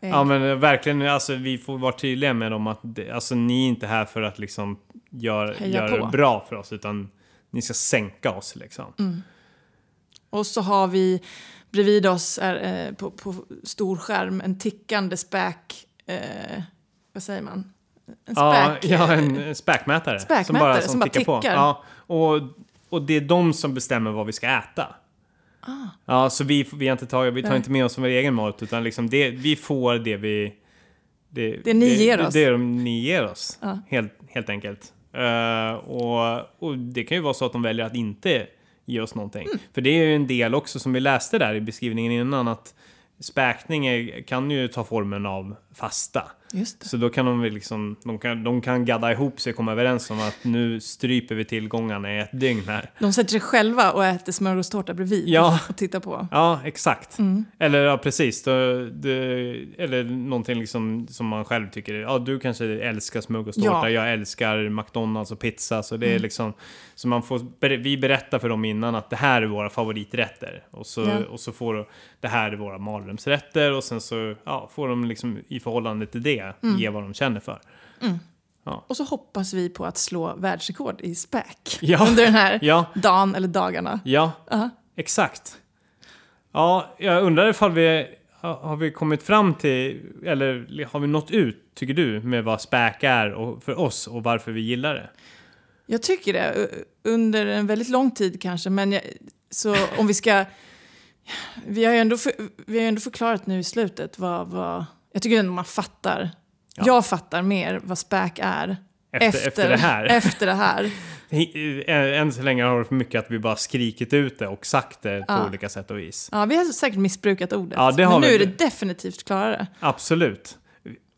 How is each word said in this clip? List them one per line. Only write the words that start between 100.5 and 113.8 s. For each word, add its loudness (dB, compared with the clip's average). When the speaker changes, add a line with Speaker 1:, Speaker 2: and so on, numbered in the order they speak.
Speaker 1:
Vi 0
har 6
ju 6
ändå 4
för-, -2
vi -8
har 2
ju 2
ändå 0
förklarat -2
nu 0
i -2
slutet -4
vad, -4
vad, -4
jag -2
tycker 4
ändå 2
man -4
fattar. -4
Speaker 2:
Ja. -4
Speaker 1:
Jag 6
fattar -4
mer 0
vad -6
späk -2
är -2
Speaker 2:
Efter, 4
Speaker 1:
efter, 2
Speaker 2:
efter 2
det 6
här. 4
Speaker 1:
efter 4
det 2
här. 2
Speaker 2:
<laughs> -16
Hi-, -2
än, 4
än 2
så -6
länge 2
har 4
det 0
för -2
mycket 0
att -12
vi -2
bara 0
skrikit -2